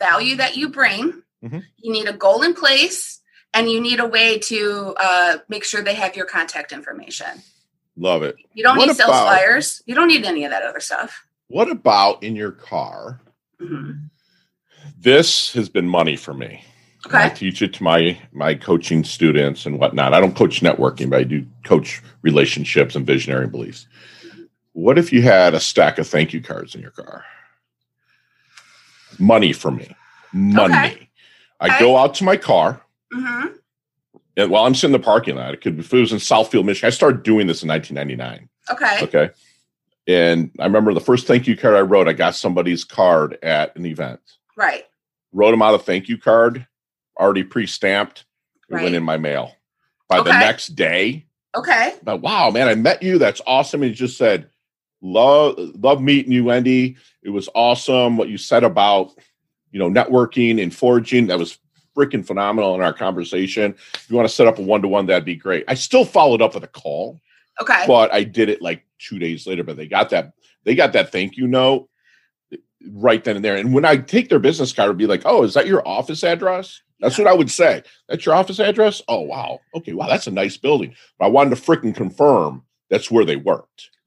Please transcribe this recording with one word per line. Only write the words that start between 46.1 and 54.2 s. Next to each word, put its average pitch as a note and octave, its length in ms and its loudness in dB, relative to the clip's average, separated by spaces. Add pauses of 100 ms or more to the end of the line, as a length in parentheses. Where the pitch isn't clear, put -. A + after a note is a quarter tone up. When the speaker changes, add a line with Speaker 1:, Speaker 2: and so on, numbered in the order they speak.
Speaker 2:
card, A#2+ 480 2 (520)
already F#2+ 240 2
pre-stamped. G2+ 840 -4 (460)
It F2 60 -12
Speaker 1:
Right. E2+ 80 -6
Speaker 2:
went F2 100 -2
in E2 80 -2
my D#2+ 140 -4
mail C#2+ 400 -6 (520)
by - 140 2
the F3 80 0
Speaker 1:
Okay. B3 80 2
Speaker 2:
next A2+ 300 0
day. F#2+ 580 -4 (300)
Speaker 1:
Okay. A#3+ 460 -2
Speaker 2:
But, G2+ 180 -6
"Wow, F3 300 0
man, B2 180 0
I A2+ 80 2
met C#3+ 260 0
you. F#3 160 0
That's G#2+ 280 0
awesome." C#3 360 0
And B2+ 80 -2
he G#2+ 60 -10
just B2 200 -6
said, G2 320 0 (540)